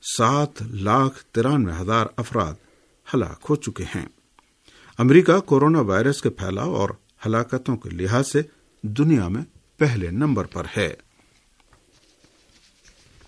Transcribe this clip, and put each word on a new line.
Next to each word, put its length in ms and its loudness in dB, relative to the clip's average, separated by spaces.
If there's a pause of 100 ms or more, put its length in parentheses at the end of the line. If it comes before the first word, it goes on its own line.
(180)
سات 440 0
لاکھ 720 -2
ترانوے 500 0
ہزار 240 0 (100)
افراد 380 -2 (540)
ہلاک 420 -4
ہو 60 2
چکے 280 -8 (120)
ہیں۔ 100 -8 (960)
امریکہ 400 6
کورونا 400 2
وائرس 420 0
کے 80 0
پھیلاؤ 440 -6
اور 160 -2 (360)
ہلاکتوں 520 -2
کے 120 -12
لحاظ 380 -2
سے 140 0 (420)
دنیا 440 2
میں 140 -2 (360)
پہلے 340 0
نمبر 340 0
پر 200 -10 (120)
ہے۔ 160 -2 (2250)